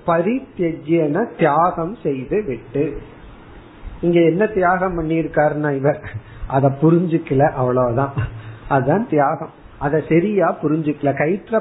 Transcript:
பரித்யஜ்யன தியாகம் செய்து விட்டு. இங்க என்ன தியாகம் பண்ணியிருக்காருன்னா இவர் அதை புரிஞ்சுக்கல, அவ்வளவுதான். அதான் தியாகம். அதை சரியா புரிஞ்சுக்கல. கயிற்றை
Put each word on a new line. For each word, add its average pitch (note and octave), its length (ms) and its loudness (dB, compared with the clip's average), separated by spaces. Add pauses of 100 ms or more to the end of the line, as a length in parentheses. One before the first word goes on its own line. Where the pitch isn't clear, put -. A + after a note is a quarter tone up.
பரித்யஜ்யன E3 1300 0
தியாகம் E3+ 640 2
செய்து D3 420 -2
விட்டு. C#3 560 -4 (1000)
இங்க E3+ 200 4
என்ன E3+ 260 4
தியாகம் F#3 520 0
பண்ணியிருக்காருன்னா D3+ 760 0
இவர் C3+ 340 -2 (360)
அதை C3 240 2 (120)
புரிஞ்சுக்கல, D#3+ 680 4
அவ்வளவுதான். B2+ 640 0 (580)
அதான் C#3+ 360 2
தியாகம். D3+ 440 0 (280)
அதை C#3+ 300 0
சரியா F3 540 2
புரிஞ்சுக்கல. D3 540 -2
கயிற்றை G3 440 -2